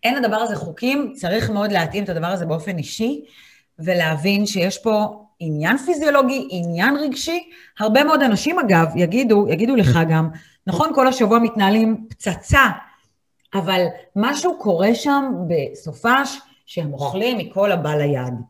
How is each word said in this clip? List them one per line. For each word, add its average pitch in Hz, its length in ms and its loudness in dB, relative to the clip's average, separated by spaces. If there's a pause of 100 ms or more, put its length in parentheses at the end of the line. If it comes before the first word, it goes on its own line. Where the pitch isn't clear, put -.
אין 240 100 2
לדבר 233 220 0
הזה 220 200 -2
חוקים, 247 600 -4
צריך 196 340 -2
מאוד 208 220 -2
להתאים 190 320 -2
את 190 40 -10
הדבר 165 180 -4
הזה 175 200 -4
באופן 165 320 -4
אישי, 233 460 -6 (540)
ולהבין 175 680 0
שיש 196 320 -2
פה 214 460 -2 (160)
עניין 160 380 -2
פיזיולוגי, 277 720 2
עניין 180 460 0
רגשי. 311 540 -4 (300)
הרבה 220 240 4
מאוד 302 180 4
אנשים, 277 360 2
אגב, 185 280 4 (100)
יגידו, 202 520 4
יגידו 226 280 2
לך 170 220 4 (120)
גם, 160 180 2 (380)
נכון, 190 280 0
כל 262 140 4
השבוע 233 300 4
מתנהלים 220 680 2
פצצה, - 600 2 (880)
אבל 185 300 0 (320)
משהו 294 420 -2
קורה 196 360 2
שם 277 380 -2 (160)
בסופש, 226 920 -2 (280)
שהם 151 260 -8
אוכלים 190 460 -4
מכל 196 340 -2
הבא 151 220 -2
ליד. 135 400 -2 (160)